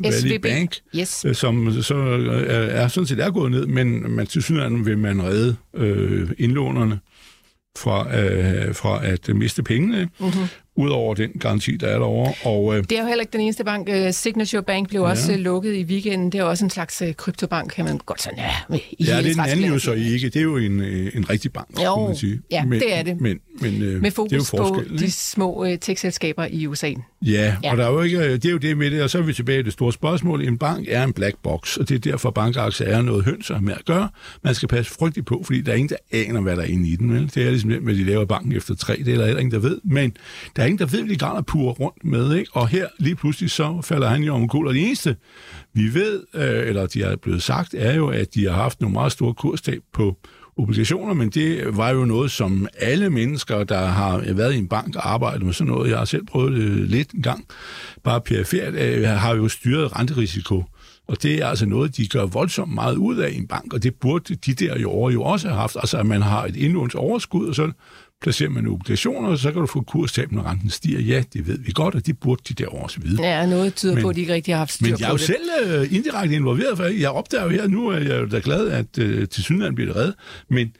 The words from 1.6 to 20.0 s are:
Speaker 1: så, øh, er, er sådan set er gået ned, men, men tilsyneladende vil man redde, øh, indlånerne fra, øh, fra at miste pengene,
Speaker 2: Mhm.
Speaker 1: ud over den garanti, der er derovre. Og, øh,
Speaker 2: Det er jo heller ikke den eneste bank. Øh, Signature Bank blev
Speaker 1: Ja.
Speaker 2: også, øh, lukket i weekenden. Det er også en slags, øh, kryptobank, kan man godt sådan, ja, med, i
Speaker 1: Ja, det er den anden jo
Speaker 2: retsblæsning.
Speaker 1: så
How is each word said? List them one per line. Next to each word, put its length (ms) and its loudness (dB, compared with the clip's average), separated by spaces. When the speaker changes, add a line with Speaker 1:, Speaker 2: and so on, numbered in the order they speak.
Speaker 1:
så, 120 0
øh, 520 0
er, 140 2
er 60 4
sådan 180 0
set 140 0
er 100 0
gået 200 0
ned, 160 0
men, 500 0
men 100 0
tilsyneladende 580 0
vil 140 2
man 260 2
redde, 320 2
øh, 600 2
indlånerne 600 2
fra, 420 0
øh, 540 2
fra 320 -2
at 300 -2
miste 260 0
pengene, 460 0
Speaker 2:
Mhm. 120 0
Speaker 1:
ud 120 2
over 240 0
den 160 0
garanti, 360 0
der 100 -4
er 120 2
derovre. 340 2
Og, 320 2
øh, 140 2
Speaker 2:
Det 80 -2
er 40 -2
jo 60 -2
heller 140 0
ikke 100 -8
den 80 0
eneste 240 0
bank. 260 -4
Øh, 220 2
Signature 500 0
Bank 260 0
blev 120 0
Speaker 1:
Ja. 60 4
Speaker 2:
også, 260 2
øh, 60 2
lukket 380 0
i 60 0
weekenden. 500 0
Det 80 0
er 40 2
også 200 0
en 60 2
slags, 320 -6
øh, 120 -2
kryptobank, 580 -4
kan 120 -4
man 220 -2
godt 160 -8
sådan, 160 -8
ja, 120 -4
med, 80 0
i 60 0
Speaker 1:
Ja, 140 4
det 80 2
er 60 4
den 80 2
anden 240 2
jo 100 2
Speaker 2:
retsblæsning. 60 2
Speaker 1:
så 120 0